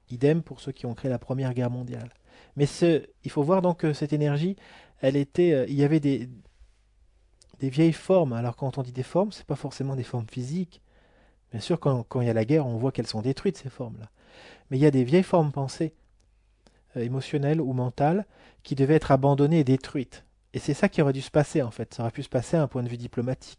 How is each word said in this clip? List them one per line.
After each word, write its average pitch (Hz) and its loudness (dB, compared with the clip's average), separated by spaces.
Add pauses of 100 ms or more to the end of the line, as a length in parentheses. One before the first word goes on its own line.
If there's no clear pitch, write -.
Idem 143 2
pour - -16
ceux 135 -10
qui - -12
ont 117 -6
créé 135 -6
la 120 -2
Première 127 -4
Guerre 123 -2
mondiale. 123 -10 (460)
Mais 143 2
ce, 165 2 (220)
il 131 -8
faut 147 0
voir 185 2
donc 175 0
que 156 0
cette 147 -4
énergie, 151 0 (440)
elle 135 2
était, 165 2
euh, 131 2
il 139 -4
y 143 4
avait 151 4
des, 139 -2 (1300)
des 135 -2
vieilles 156 4
formes. 170 2
Alors 117 -4
quand 139 -6
on 135 -2
dit 123 -10
des 127 -6
formes, 190 -2
c'est - -18
pas 147 -6
forcément 135 -8
des 123 -4
formes 117 -6
physiques. 147 -8 (720)
Bien 110 -8
sûr, 170 -2
quand, 127 0
quand - -4
il 120 0
y - 2
a 110 2
la 110 2
guerre, 143 2
on 117 -4
voit 131 0
qu'elles 117 -4
sont 107 -6
détruites, 135 -2
ces 135 -12
formes-là. 113 -14 (640)
Mais 135 0
il - 2
y 151 6
a 151 6
des 131 4
vieilles 165 4
formes 156 2
pensées, 143 -6 (1040)
euh, 123 -4
émotionnelles 139 -2
ou 131 -2
mentales, 143 0 (360)
qui - -6
devaient 135 4
être - 2
abandonnées 143 4
et 139 4
détruites. 131 -2 (300)
Et 131 -4
c'est 147 -2
ça 196 0
qui 175 0
aurait 139 2
dû 135 -4
se - -12
passer, 151 2
en 120 -2
fait. - -10
Ça - -8
aurait 113 -2
pu 143 -8
se - -12
passer 127 -2
à 160 4
un 135 0
point 127 -4
de 120 -4
vue 120 -8
diplomatique, 120 -8